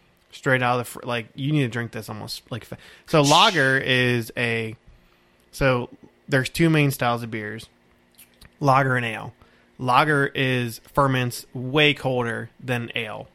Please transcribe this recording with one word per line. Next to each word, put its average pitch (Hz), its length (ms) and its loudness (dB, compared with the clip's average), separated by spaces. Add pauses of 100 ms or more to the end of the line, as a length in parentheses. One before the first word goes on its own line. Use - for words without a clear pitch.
(320)
straight 131 320 0
out 123 160 2
of 120 60 -4
the - 0 -
fr-, - 200 -14
like, 120 300 -6
you 135 160 -4
need 151 120 2
to 127 40 0
drink 117 240 -6
this 110 180 -12
almost, 110 320 -12 (100)
like, 113 140 -12
fa-, - 120 -16 (300)
so 156 140 4
lager 147 560 6
is 123 600 0
a, 113 380 -4 (760)
so 127 380 0 (380)
there's 131 220 0
two 165 200 2
main 151 220 4
styles 120 320 -2
of 113 80 -10
beers, 110 360 -10 (920)
lager 135 360 4
and 120 100 -2
ale. 113 280 -8 (440)
Lager 139 580 2
is, 127 460 -2 (120)
ferments 131 600 0
way 135 400 2
colder 120 560 -4 (100)
than 120 360 -6
ale. 110 400 -8